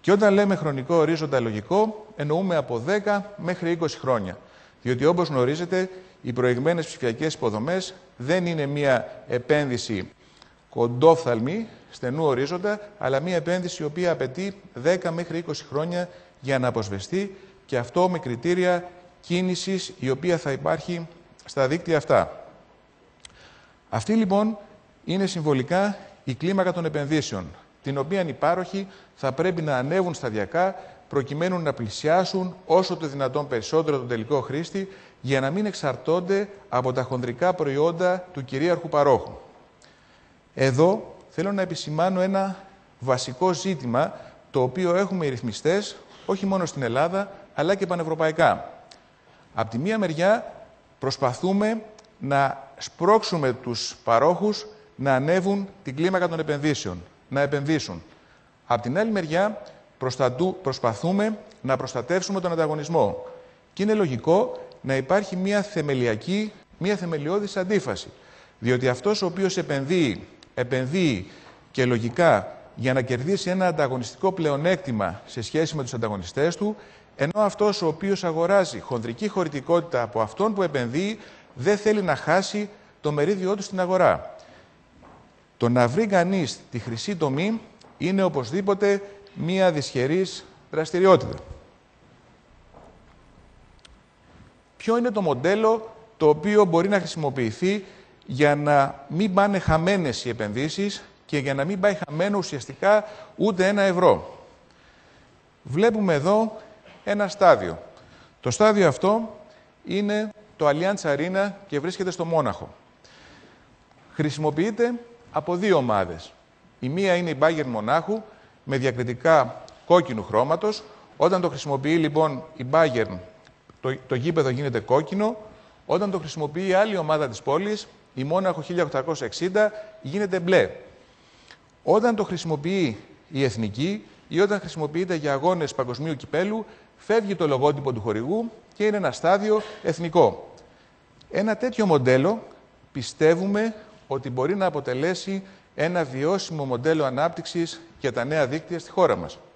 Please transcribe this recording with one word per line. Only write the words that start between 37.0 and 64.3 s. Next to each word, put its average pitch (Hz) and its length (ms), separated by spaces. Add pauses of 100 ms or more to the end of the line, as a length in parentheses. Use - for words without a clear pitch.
χονδρικά 123 520
προϊόντα 170 800
του 135 120
κυρίαρχου 165 440
παρόχου. 143 440 (1200)
Εδώ 151 600 (120)
θέλω 190 240
να 196 100
επισημάνω 165 580
ένα 190 440 (340)
βασικό 131 540
ζήτημα, 147 600 (360)
το 135 120
οποίο 170 340
έχουμε 185 300
οι - 20
ρυθμιστές, 135 680 (300)
όχι 196 200
μόνο 190 200
στην 143 160
Ελλάδα, 170 500 (220)
αλλά 165 200
και 190 120
πανευρωπαϊκά. 160 840 (840)
Απ' 110 160
τη 113 80
μία 208 200
μεριά, 185 540 (460)
προσπαθούμε 190 840 (360)
να 139 500 (100)
σπρώξουμε 175 760
τους - 520
παρόχους 165 600 (300)
να 135 180
ανέβουν 185 540 (140)
την 139 140
κλίμακα 180 320
των 165 100
επενδύσεων, 147 640 (260)
να 135 120
επενδύσουν. 143 640 (640)
Απ' 120 160
την 127 160
άλλη 226 120
μεριά, 196 520 (360)
προστατού-, 131 640
προσπαθούμε 180 760 (220)
να 131 160
προστατεύσουμε 170 640
τον 175 120
ανταγωνισμό. 156 720 (460)
Και 190 100
είναι 214 120
λογικό 160 720 (140)